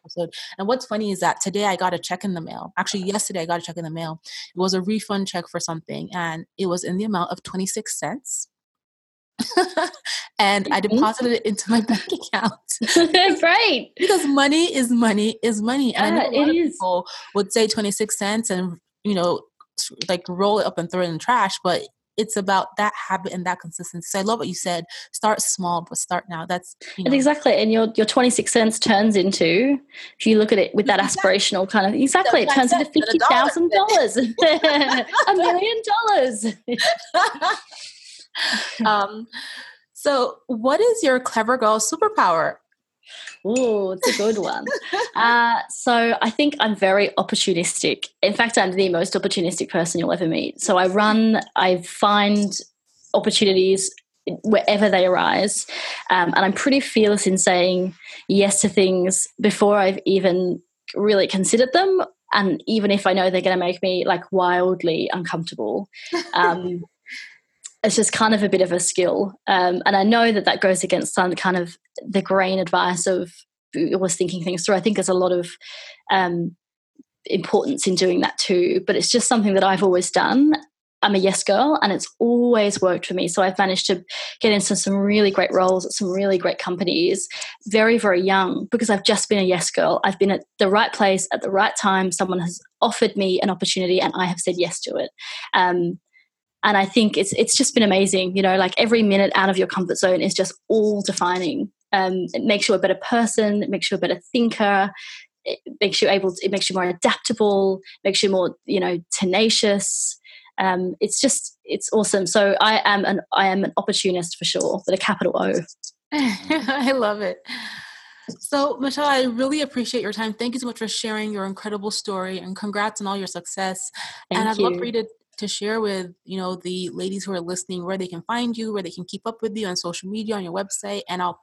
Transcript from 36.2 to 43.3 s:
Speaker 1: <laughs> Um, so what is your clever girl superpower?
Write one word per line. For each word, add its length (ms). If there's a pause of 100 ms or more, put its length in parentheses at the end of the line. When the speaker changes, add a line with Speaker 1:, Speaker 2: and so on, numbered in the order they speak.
Speaker 1:
<laughs> 920 (1300)
Um, 420 (680)
so 520
what 340
is 220
your 180
clever 360
girl 220
superpower? 760 (920)